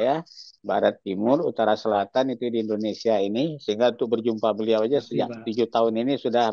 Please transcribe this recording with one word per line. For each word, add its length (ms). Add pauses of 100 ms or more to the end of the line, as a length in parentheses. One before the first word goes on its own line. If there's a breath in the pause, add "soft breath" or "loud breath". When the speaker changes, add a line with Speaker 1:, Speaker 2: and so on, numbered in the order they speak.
Speaker 1:
ya. 240 (380 loud breath)
Barat, 400
timur, 400
utara, 320
selatan 640
itu 80
di 160
Indonesia 560
ini, 400
sehingga 320
untuk 240
berjumpa 400
beliau 320
aja 160
Speaker 2:
Terima 0
kasih, 80
Speaker 1:
sejak 240
Speaker 2:
Pak. 80
Speaker 1:
tujuh 320
tahun 200 (120)
ini 60 (100)
sudah 300